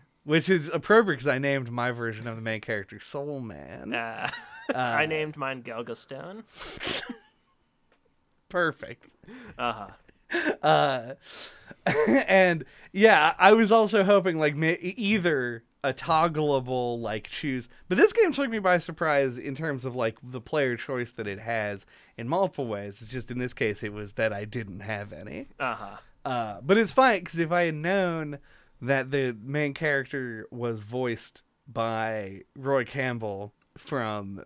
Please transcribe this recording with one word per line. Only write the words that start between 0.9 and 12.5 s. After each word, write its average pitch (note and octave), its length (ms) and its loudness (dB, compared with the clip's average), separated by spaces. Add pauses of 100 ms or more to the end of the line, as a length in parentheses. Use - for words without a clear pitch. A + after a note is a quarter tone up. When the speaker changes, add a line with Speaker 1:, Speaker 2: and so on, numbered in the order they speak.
Speaker 1:
'cause B2 80 -6
I C3 120 2
named C3+ 320 0
my B2 200 -2
version A#2 380 -6
of A2+ 80 -8
the A2+ 60 -10
main A2 180 -4
character G#2 400 -6
Soul C#3+ 400 -8
Man. F2 540 -12
Speaker 2:
Uh, A2+ 360 -4 (220)
<laughs> - 220 -6
I B2+ 300 2
Speaker 1:
Uh, - 20 0
Speaker 2:
named D#3 300 -4
mine C3+ 280 -6
Gelgastone. B2 800 -10 (2000)
Speaker 1:
Perfect. E3 600 -4 (500)
Speaker 2:
Uh-huh. A2 300 -4 (720)
Speaker 1:
Uh, C#3 520 2 (720)
<laughs> F3+ 80 2 (320)
and F#3 380 4 (280)